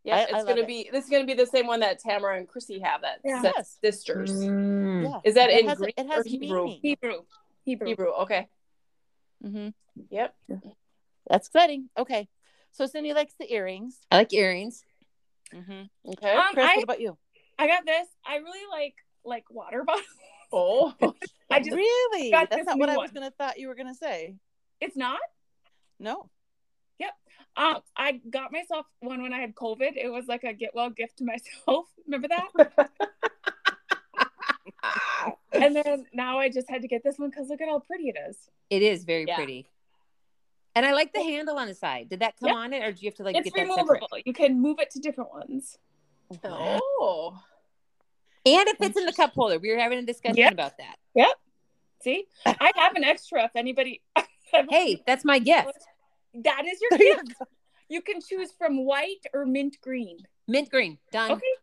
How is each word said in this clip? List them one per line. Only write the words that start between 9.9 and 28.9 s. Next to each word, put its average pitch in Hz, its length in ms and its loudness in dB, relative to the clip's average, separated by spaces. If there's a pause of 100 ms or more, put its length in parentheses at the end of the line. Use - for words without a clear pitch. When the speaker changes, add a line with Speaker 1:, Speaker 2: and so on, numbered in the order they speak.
Speaker 1:
Yep. 208 240 -6 (920)
Speaker 2:
That's 185 200 2
exciting. 294 400 2 (100)
Okay. 226 300 -4 (440)
So 262 140 -4
Cindy 302 280 -6
likes 302 240 0
the - 140 -12
earrings. 202 480 -6 (120)
Speaker 4:
I 180 60 8
like 220 140 4
earrings. 190 520 0 (680)
Speaker 2:
Mm-hmm. 190 560 -18
Speaker 1:
Okay. 202 260 0
Speaker 3:
Um, 370 180 4
Speaker 2:
Chris, 269 160 4
Speaker 3:
I 381 60 6
Speaker 2:
what 427 80 0
about 240 160 -4
you? 208 160 -6 (420)
Speaker 3:
I 302 80 2
got 339 200 2
this. 330 200 0 (180)
I 277 120 -8
really 359 340 -14
like, 294 240 -8 (300)
like, 240 260 -10
water 233 340 -10
<laughs> - 20 -2
bottles. 339 180 0 (480)
Speaker 1:
Oh. 214 420 2 (560)
Speaker 3:
I 269 100 6
just 294 140 -6
Speaker 2:
Really? 427 560 2
Speaker 3:
got 330 200 4
Speaker 2:
That's 302 100 0
Speaker 3:
this 339 60 -6
Speaker 2:
not 302 120 0
what 285 80 4
Speaker 3:
new 294 60 0
Speaker 2:
I 285 60 0
was 196 140 -6
Speaker 3:
one. - 100 -20
Speaker 2:
gonna 269 140 -10
thought 269 220 -6
you 262 100 -14
were 254 60 -12
gonna 254 200 -14
say. 196 420 -10 (440)
Speaker 3:
It's - 160 -8
not? 262 220 -4 (800)
Speaker 2:
No. 220 300 -10 (680)
Speaker 3:
Yep. 392 120 -8 (460)
Um, 311 200 2 (200)
I 269 240 -4 (100)
got 262 220 -8
myself 320 340 -8 (140)